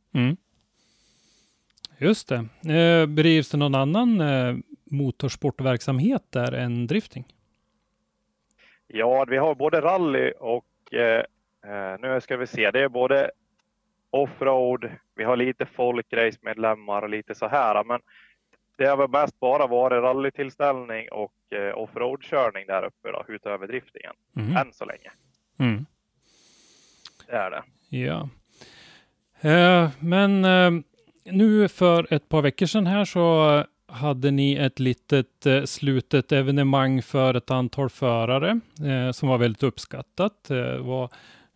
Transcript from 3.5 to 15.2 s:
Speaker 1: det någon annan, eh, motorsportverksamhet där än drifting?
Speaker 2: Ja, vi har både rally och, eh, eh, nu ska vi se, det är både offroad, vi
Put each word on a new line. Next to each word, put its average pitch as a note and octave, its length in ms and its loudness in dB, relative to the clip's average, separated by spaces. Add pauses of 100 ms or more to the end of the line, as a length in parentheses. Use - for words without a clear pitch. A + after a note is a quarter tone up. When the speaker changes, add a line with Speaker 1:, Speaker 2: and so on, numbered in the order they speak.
Speaker 1:
det D#3 80 -2
någon C#3+ 160 2
annan, F#3+ 460 2
eh, C3 340 0 (300)
motorsportverksamhet C#3 1500 -2
där B2 220 -4
än A#2+ 340 -4
drifting? D3 380 -6 (1600)
Speaker 2:
Ja, A#2+ 380 0
vi B2+ 120 -2
har D3 180 0
både D3+ 260 -2
rally D3 600 0
och, - 540 -8
eh, A#2 300 0 (420)
eh, G2 340 -10
nu C3 200 -4
ska C3 160 -8
vi B2 100 -8
se, G#2+ 240 -2
det B2 100 0
är C#3 80 2
både B2+ 420 0 (800)
offroad, C3 800 -2 (240)
vi A2 100 -8